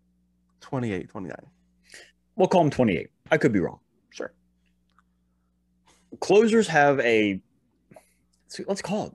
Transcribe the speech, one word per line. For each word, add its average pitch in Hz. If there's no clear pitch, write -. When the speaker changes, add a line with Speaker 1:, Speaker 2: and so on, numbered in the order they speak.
Speaker 1:
Twenty-eight, 117
twenty-nine. 92
Speaker 2:
We'll 190
call 180
him 151
twenty-eight. 104
I 160
could 147
be 101
wrong. 71
Speaker 1:
Sure. -
Speaker 2:
Closers 214
have 143
a, 107
let's 196
call 185
it, -